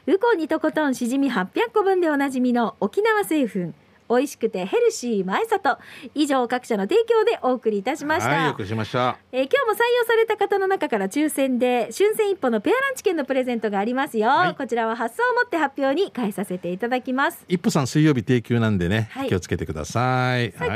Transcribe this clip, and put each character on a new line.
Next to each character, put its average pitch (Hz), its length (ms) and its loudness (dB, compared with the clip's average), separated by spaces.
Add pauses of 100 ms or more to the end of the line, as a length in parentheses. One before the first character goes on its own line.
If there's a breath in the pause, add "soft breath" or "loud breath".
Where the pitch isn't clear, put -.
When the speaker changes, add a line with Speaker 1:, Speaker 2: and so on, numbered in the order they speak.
Speaker 1:
ウ 349 120 2
コ 466 140 2
ン 339 60 0
に 311 100 -4
と 320 100 0
こ 311 120 0
と 311 140 0
ん 269 100 0
し 240 120 -4
じ 247 100 -2
み 277 120 2
八 202 260 -2
百 466 160 0
個 427 120 2
分 381 180 2
で 330 80 2
お 294 80 0
な 277 120 0
じ 262 120 -2
み 247 100 2
の 240 300 0
沖 202 200 -2
縄 427 220 2
製 302 240 0
粉、 175 260 -6 (380 soft breath)
美 233 120 4
味 285 40 -2
し - 100 -12
く 226 120 -2
て 185 160 -4
ヘ 202 100 -4
ル 466 140 4
シ 240 320 -2
ー 180 40 -2
前 233 200 0
里、 381 320 0 (380 loud breath)
以 302 100 2
上 269 220 2
各 247 180 -4
社 226 120 0
の 190 80 0
提 330 100 0 (120)
供 453 160 4
で 440 200 2
お 254 80 2
送 240 180 -2
り 208 80 -2
い 196 60 -4
た 262 120 -2
し 285 100 -12
ま 311 140 0
し - 40 -2
た。 120 60 2
Speaker 2:
は 156 160 2
い、 - 20 2
よ 127 80 -2
く 110 100 -6
し 98 80 -6
ま 110 100 -2
し 101 80 -8
た。 123 280 0 (120)
Speaker 1:
え 254 100 -2
ー、 - 20 0
今 262 80 -2
日 539 160 2
も 440 60 0
採 - 40 -4 (220)
用 466 80 0
さ 466 80 2
れ 453 100 4
た 440 100 -2
方 403 220 0
の 392 80 0
中 381 240 -2
か 233 80 -2
ら 196 120 -2
抽 294 200 0
選 262 300 0
で、 247 360 0
春 415 200 2
戦 415 160 0
一 381 40 0
歩 269 140 -2
の 220 100 2
ペ 294 120 0
ア - 20 4
ラ 539 160 0
ン 523 60 -4
チ - 80 -12
券 370 120 0
の 302 80 -2
プ 269 120 -4
レ 262 80 0
ゼ 247 100 -2
ン 233 80 -4
ト 220 80 -2
が 202 80 -2
あ 196 80 0
り 240 80 -2
ま 269 140 -2
す 240 100 -6
よ。 214 120 2
Speaker 2:
は 339 200 4
い。 - 60 -6
Speaker 1:
こ 277 100 -6
ち 233 100 -4
ら 226 120 0
は 226 80 -2
発 240 200 -6
送 453 60 -4 (100)
を 466 40 0
も 480 100 2
っ 480 40 -20
て 339 80 -2
発 311 200 0
表 269 160 0
に 359 180 -2
変 233 180 -4
え - 20 -4
さ 202 120 -6
せ 180 140 -6
て 180 160 -6
い 185 60 -8
た 240 100 -4
だ 254 120 0
き 254 120 -6
ま 277 160 0
す。 - 180 -12
Speaker 2:
一 175 120 0
歩 - 100 2
さ 156 140 2
ん、 127 40 0
水 151 160 2
曜 151 120 6
日 117 80 -2
定 123 180 2
休 120 180 0
な 113 120 4
ん 101 80 2
で 87 100 2
ね、 107 220 2
Speaker 1:
は 269 140 -6
い。 247 40 -4
Speaker 2:
気 - 60 2
を 92 40 0
つ 87 80 -8
け 95 100 -2
て 78 100 -6
く 78 60 -8
だ 76 120 -6
さ 127 560 0
い。 120 120 -4
Speaker 1:
さ - 120 -6 (100)